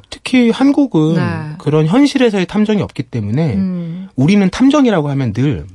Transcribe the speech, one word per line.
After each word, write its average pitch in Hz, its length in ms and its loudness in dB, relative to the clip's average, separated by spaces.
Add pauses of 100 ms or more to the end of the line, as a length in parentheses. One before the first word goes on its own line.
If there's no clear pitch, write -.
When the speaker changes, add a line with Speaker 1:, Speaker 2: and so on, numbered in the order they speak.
Speaker 1:
특히 240 420 0
한국은 247 640 2
Speaker 2:
네. 165 420 -4
Speaker 1:
그런 156 300 0
현실에서의 233 580 2
탐정이 208 380 0
없기 - 200 -8
때문에 117 520 -4
Speaker 2:
음. 180 600 -6
Speaker 1:
우리는 190 340 4
탐정이라고 247 600 2
하면 135 240 -2
늘 110 420 -2